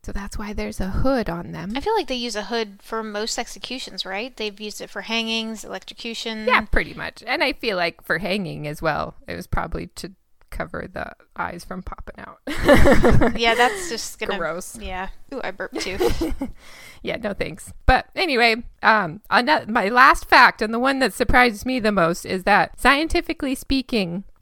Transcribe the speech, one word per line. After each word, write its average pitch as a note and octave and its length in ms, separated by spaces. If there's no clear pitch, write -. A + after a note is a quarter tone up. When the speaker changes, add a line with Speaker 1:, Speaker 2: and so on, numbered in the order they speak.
Speaker 1:
So G#3 100
that's G3+ 260
why G#3 140
there's G#3+ 260
a F#3+ 80
hood A#3 420
on E3+ 220
them. E3+ 240
Speaker 2:
I C#4 60
feel G#4 120
like F#4+ 140
they C4 80
use A#3+ 200
a G#3 80
hood G#3 380
for A3+ 220
most G#3+ 340
executions, A#3 680
right? G#3 300
They've G#3 240
used G#3 220
it G#3+ 80
for G#3 120
hangings, A3+ 640
electrocution. A3 800
Speaker 1:
Yeah, A3+ 140
pretty G3+ 320
much. - 340
And C4+ 160
I C4 100
feel A3+ 240
like E3+ 260
for - 140
hanging E3 480
as D3+ 160
well, D#3 340
it - 80
was F3+ 100
probably E3+ 420
to - 260
cover E3 400
the - 200
eyes E3+ 300
from F#3 180
popping - 320
out. - 220
<laughs> B3+ 880
Speaker 2:
Yeah, A3+ 180
that's C4 340
just - 300
gonna G#3+ 180
Speaker 1:
Gross. E3+ 420
Speaker 2:
Yeah. F#3+ 300
Ooh, C4 100
I F3 80
burped F#3+ 300
too. F#3 180
Speaker 1:
<laughs> D4 500
Yeah, G3+ 160
no - 160
thanks. - 380
But - 300
anyway, A#3+ 480
um, G#3 460
ano-, B3 380
my G#3 220
last C4 380
fact, B3 340
and A3 120
the A#3 60
one C4+ 200
that A#3+ 140
surprised A#3+ 520
me B3+ 140
the G#3+ 140
most, F3 320
is F#3 180
that G3 360
scientifically D4 760
speaking, G3+ 680